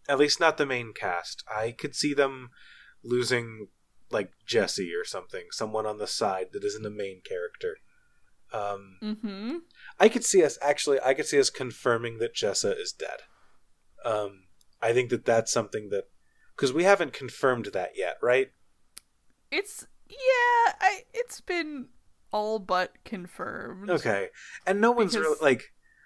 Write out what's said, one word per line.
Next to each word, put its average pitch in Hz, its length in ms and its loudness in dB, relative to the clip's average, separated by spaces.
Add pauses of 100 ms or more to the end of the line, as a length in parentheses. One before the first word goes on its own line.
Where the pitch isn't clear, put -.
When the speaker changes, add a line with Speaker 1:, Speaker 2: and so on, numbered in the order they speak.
Speaker 1:
at 139 120 4
least 143 200 4
not 160 180 4
the 147 80 2
main 120 280 -4
cast. 87 540 -6
I 110 240 -4
could - 240 -8
see 147 180 -2
them 135 360 0 (540)
losing, 120 640 -2 (420)
like, 104 200 -2 (140)
Jesse 95 480 0
or 87 100 -4
something, 90 480 -10
someone 110 340 -4
on 107 120 -6
the 104 100 -6
side 95 460 -2
that 101 100 -8
isn't 107 220 -6
a 107 60 -8
main 98 300 -10
character. 87 560 -8 (760)
Um, 101 500 -8
Speaker 2:
Mm-hmm. 214 560 -8 (420)
Speaker 1:
I 202 100 10
could 233 140 -2
see 185 200 6
us, 143 180 0
actually, 143 400 2
I 135 140 4
could 147 100 -4
see 143 140 2
us 131 100 6
confirming 117 720 -2
that 117 160 -4
Jessa 101 440 0
is 87 120 -8
dead. - 300 -10 (840)
Um, 104 380 -2 (380)
I 117 120 2
think 123 160 2
that 120 160 -2
that's 117 260 4
something 107 380 -4
that, 98 200 -4 (460)
'cause 131 160 0
we 160 120 2
haven't 185 300 4
confirmed 123 600 0
that 90 240 -4
yet, 90 240 -2
right? 123 300 4 (960)
Speaker 2:
It's, - 380 -6 (200)
yeah, 480 720 4
I, - 340 0
it's - 280 -8
been 311 480 -6 (420)
all 214 280 -2
but 185 440 -2
confirmed. - 840 -10
Speaker 1:
Okay. 113 400 0 (380)
And 196 140 2
no 233 100 8
one's 233 220 2
Speaker 2:
Because 202 120 2
Speaker 1:
really, 151 160 2
like, 135 320 4 (320)